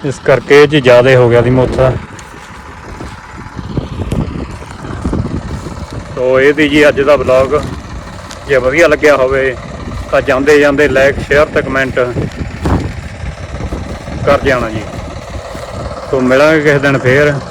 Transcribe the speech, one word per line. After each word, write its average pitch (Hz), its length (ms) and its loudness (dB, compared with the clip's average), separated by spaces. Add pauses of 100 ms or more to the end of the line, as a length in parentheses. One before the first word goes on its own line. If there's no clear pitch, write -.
ਇਸ 139 200 -4
ਕਰਕੇ 139 380 6
ਇਹ 147 60 8
'ਚ 151 80 0
ਜ਼ਿਆਦੇ 123 400 6
ਹੋ 123 140 6
ਗਿਆ 120 100 6
ਦੀ 120 100 2
ਮੋਥਾ। 127 400 2 (4000)
ਸੋ 131 260 2
ਇਹ 139 140 4
ਤੀ 151 140 2
ਜੀ 147 200 4
ਅੱਜ 131 120 2
ਦਾ 139 160 4
ਵਲੌਗ। 131 420 2 (920)
ਜੇ 139 80 2
ਵਧੀਆ 135 320 2
ਲੱਗਿਆ 147 280 4
ਹੋਵੇ 131 400 0 (540)
ਤਾਂ 139 120 4
ਜਾਂਦੇ 139 380 4
ਜਾਂਦੇ 143 280 4
ਲਾਈਕ, 135 380 2
ਸ਼ੇਅਰ 147 200 4
ਤੇ 156 160 -2
ਕੁਮੈਂਟ 131 360 -2 (2250)
ਕਰ 143 180 4
ਜਾਣਾ 123 260 0
ਜੀ। 107 120 -6 (1300)
ਸੋ 135 100 0
ਮਿਲਾਂਗੇ 139 400 4
ਕਿਸੇ 147 180 2
ਦਿਨ 139 200 0
ਫੇਰ 139 340 2 (180)